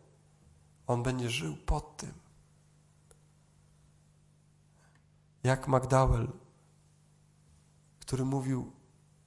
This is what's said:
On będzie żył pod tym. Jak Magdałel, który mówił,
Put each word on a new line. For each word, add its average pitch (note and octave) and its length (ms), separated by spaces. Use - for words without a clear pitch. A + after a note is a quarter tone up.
On A#2+ 160
będzie B2+ 280
żył A#2 260
pod - 400
tym. - 160
Jak C3 260
Magdałel, B2+ 600
który B2+ 240
mówił, C3+ 480